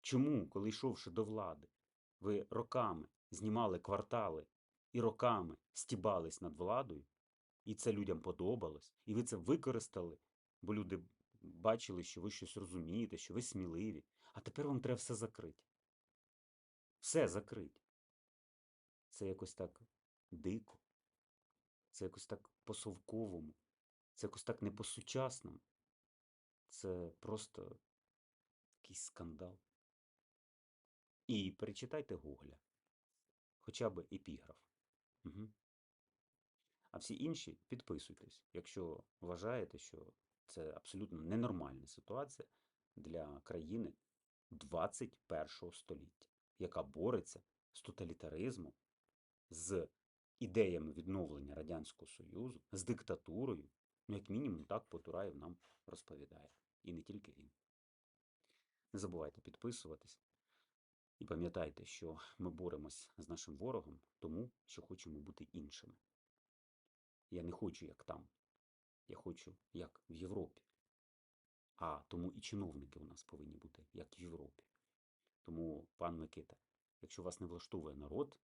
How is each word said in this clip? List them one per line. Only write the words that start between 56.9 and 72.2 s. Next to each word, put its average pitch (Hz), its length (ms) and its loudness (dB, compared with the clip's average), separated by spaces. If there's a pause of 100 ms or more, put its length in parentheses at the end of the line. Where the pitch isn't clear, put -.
не 82 80 -4
тільки - 300 -10
він. 73 200 -20 (1400)
Не 101 60 -2
забувайте 87 420 -2
підписуватись. - 800 -6 (1000)
І - 60 -4
пам'ятайте, 82 600 0
що 80 320 -6 (200)
ми 90 120 0
боремось 78 680 -4
з 78 120 -10
нашим 80 280 -6
ворогом 76 420 -2 (200)
тому, 90 320 -2 (140)
що - 160 -10
хочемо 82 380 -8
бути 73 240 -10
іншими. - 500 -10 (1400)
Я 87 120 -4
не 85 80 -2
хочу, 85 340 -4
як - 180 -14
там. - 240 -10 (800)
Я 90 80 -10
хочу, - 400 -10 (180)
як - 360 -8
в 82 40 -10
Європі. 90 480 -4 (1120)
А 76 320 -4
тому 87 240 -2